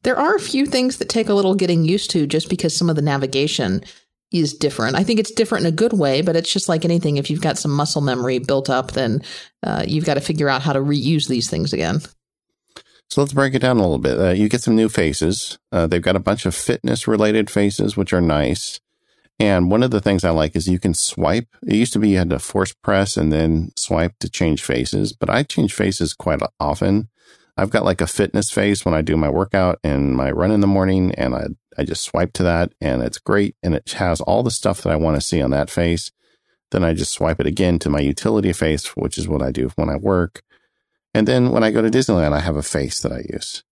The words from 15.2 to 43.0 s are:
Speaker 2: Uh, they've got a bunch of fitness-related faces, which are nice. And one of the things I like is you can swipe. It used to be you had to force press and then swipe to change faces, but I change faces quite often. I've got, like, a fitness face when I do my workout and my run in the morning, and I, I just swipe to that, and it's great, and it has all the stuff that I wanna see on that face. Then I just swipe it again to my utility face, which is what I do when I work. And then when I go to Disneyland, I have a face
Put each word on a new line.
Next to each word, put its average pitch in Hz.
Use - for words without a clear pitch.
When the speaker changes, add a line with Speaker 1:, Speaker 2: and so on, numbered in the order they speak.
Speaker 2:
Uh, 85
they've 87
got 92
a 92
bunch 98
of 87
fitness-related 110
faces, 101
which 98
are 92
nice. 76
And 95
one 113
of 127
the 110
things 95
I 90
like 78
is 90
you 90
can 90
swipe. 90
It -
used 117
to 107
be 107
you 95
had 85
to 69
force -
press 98
and 78
then 80
swipe 87
to -
change -
faces, 98
but -
I 113
change -
faces 98
quite 76
often. 95
I've 95
got, -
like, 90
a 80
fitness 104
face 101
when 87
I 78
do 78
my 76
workout 92
and 69
my 67
run 85
in 107
the 101
morning, 95
and 62
I, 71
I 71
just -
swipe 87
to -
that, 85
and 64
it's 60
great, 101
and 87
it -
has 87
all 113
the 117
stuff -
that 87
I 78
wanna 78
see -
on 65
that 71
face. 85
Then 92
I 82
just -
swipe -
it 73
again 87
to 78
my 73
utility 95
face, 78
which -
is 85
what 76
I 67
do 64
when 76
I 71
work. 92
And 107
then 123
when 113
I 110
go 113
to 113
Disneyland, 95
I 73
have 82
a 73
face -